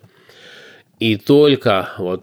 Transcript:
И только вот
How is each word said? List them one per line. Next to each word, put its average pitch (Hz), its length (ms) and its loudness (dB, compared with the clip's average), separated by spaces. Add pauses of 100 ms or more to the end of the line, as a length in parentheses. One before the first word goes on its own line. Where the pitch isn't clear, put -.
(1000)
И 110 160 -2
только 131 840 0
вот 90 260 -8